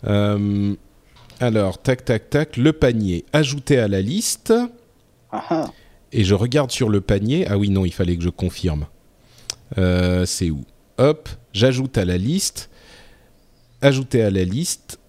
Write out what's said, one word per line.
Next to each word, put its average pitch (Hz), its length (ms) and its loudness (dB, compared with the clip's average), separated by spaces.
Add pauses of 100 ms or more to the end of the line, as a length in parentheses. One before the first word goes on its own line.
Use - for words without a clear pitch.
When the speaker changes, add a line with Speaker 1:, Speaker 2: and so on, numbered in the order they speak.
Speaker 1:
Euh, 101 640 0 (640)
alors, 107 420 0
tac, 127 240 -2
tac, 113 240 -2
tac, 147 280 -2
le 143 160 4
panier. 110 600 0
Ajouter 143 460 0
à 110 80 2
la 98 140 0
liste. 190 520 -2 (760)
Speaker 2:
Ah 107 180 -8
ah. 160 160 -2 (460)
Speaker 1:
Et 104 120 2
je 95 120 4
regarde 123 360 0
sur 117 180 0
le 101 120 2
panier. 110 480 0
Ah 101 80 0
oui, 101 120 2
non, 95 160 2
il 87 80 -2
fallait 87 240 0
que 85 60 -4
je 87 60 0
confirme. 85 560 -4 (920)
Euh, 90 480 2
c'est 87 260 -2
où ? 71 100 -6 (360)
Hop, 151 320 0 (240)
j'ajoute 127 440 0
à 101 80 0
la 87 120 0
liste. 139 520 -4 (1120)
Ajouter 131 420 2
à 104 60 4
la 95 140 2
liste. 110 640 -6